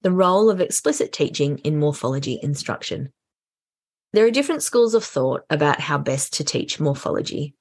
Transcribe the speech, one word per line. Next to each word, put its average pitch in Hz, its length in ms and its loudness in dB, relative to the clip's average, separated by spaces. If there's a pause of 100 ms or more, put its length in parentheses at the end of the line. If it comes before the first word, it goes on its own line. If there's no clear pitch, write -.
The 190 80 2
role 185 400 6
of 185 100 0
explicit - 520 -2
teaching 143 460 -2
in 151 200 -2
morphology 139 640 -2
instruction. - 680 -6 (1000)
There 214 140 6
are 233 60 4
different 277 320 0
schools 226 300 2
of 226 100 4
thought 131 440 -2
about 151 300 2
how 143 200 -2
best 139 360 -4
to 147 100 -4
teach - 360 -4
morphology. - 800 -4